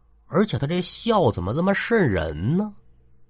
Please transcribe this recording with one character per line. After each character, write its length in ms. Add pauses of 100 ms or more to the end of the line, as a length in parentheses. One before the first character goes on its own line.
(280)
而 180
且 100
他 100
这 140
笑 500
怎 120
么 100
这 100
么 120
瘆 340
人 480
呢？ 180 (560)